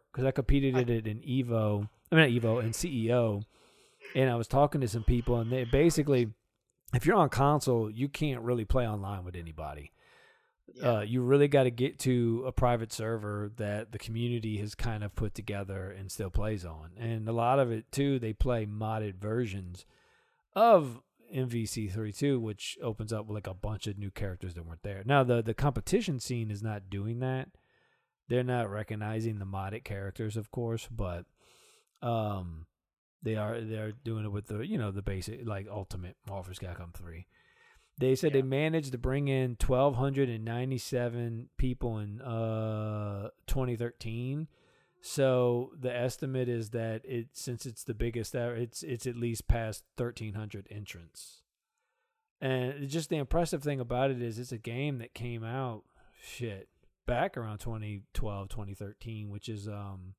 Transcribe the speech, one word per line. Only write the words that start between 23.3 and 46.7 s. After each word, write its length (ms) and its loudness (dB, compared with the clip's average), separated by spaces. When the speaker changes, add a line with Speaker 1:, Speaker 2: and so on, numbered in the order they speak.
Speaker 1:
a 80 -6
bunch 320 -6
of 140 -6
new 100 -6
characters 460 -6
that 100 -10
weren't 160 -14
there. 240 -8
Now, 180 6
the, 200 4
the 100 -2
competition 680 0
scene 300 -4
is 140 -6
not 260 -6
doing 300 -4
that. 300 -4
They're 140 4
not 260 0
recognizing 680 -4
the 80 -6
modded 380 -6
characters, 540 -6
of 140 -6
course, 360 -4
but, 380 -4
um, 640 -2
they 140 -2
are, 240 -2
they're 320 -6
doing 320 -4
it 80 -4
with 160 -4
the, 180 -4
you 120 -2
know, 140 0
the 100 -4
basic, 460 -4
like, 200 -4
Ultimate 480 -8
Marvel 160 -8
versus 160 -12
Capcom 340 -10
three. 320 -14
They 180 4
said 160 2
they 80 6
Speaker 2:
Yeah. 60 4
Speaker 1:
managed 480 2
to 40 -2
bring 300 0
in 300 2
twelve 380 4
hundred 340 2
and 160 -4
ninety-seven 1120 -2
people 400 0
in, 240 -6
uh, 1080 -4
twenty 300 2
thirteen. 720 -6
So 760 4
the 160 -2
estimate 540 -2
is 220 -2
that 340 -4